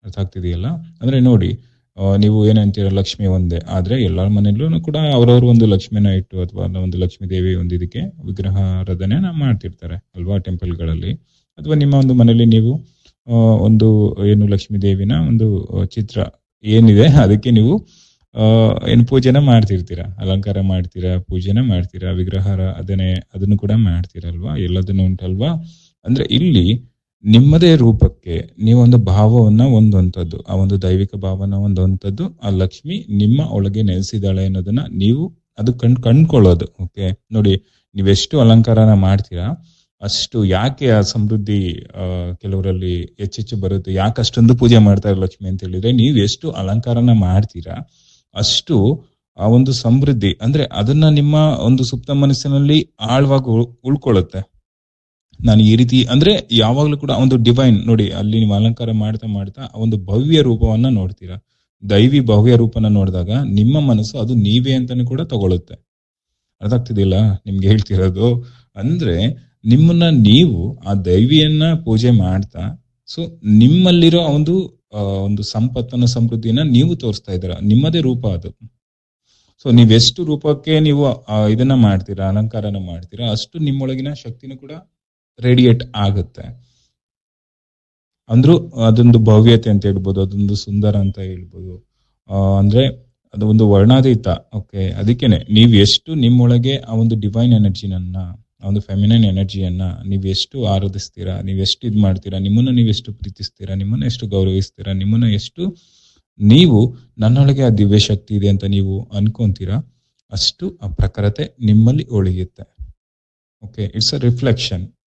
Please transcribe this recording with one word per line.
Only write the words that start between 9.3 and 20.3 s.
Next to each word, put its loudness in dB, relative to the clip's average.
ಮಾಡ್ತಿರ್ತಾರೆ -6
ಅಲ್ವಾ, -8
ಟೆಂಪಲ್ಗಳಲ್ಲಿ. -6
ಅಥವಾ -4
ನಿಮ್ಮ 2
ಒಂದು 2
ಮನೇಲಿ 4
ನೀವು, 2
ಆ, -6
ಒಂದು 2
ಏನು 2
ಲಕ್ಷ್ಮೀ -2
ದೇವಿನ -2
ಒಂದು, 0
ಆ, -6
ಚಿತ್ರ -8
ಏನಿದೆ 6
ಅದಕ್ಕೆ 4
ನೀವು, 2
ಆ, -2
ಏನು 4
ಪೂಜೆನ 4
ಮಾಡ್ತಿರ್ತೀರಾ, 2
ಅಲಂಕಾರ -4